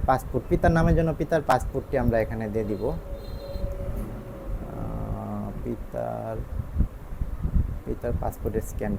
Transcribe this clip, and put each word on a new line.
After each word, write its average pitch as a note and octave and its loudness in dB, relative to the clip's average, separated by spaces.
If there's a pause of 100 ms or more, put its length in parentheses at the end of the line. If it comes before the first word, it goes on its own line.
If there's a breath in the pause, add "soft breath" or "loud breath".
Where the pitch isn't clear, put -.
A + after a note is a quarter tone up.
পাসপোর্ট, - 2
পিতার E3+ 6
নামের E3 8
জন্য D#3+ 4
পিতার C3 2
পাসপোর্টটি B2+ 2
আমরা A#2 4
এখানে A2 0
দিয়ে G#2+ 0
দিব। G2+ -2
আহ, D3+ 0 (2750)
পিতার, A#2 -4 (1500)
পিতার - -2
পাসপোর্টের - -2
স্ক্যান - -2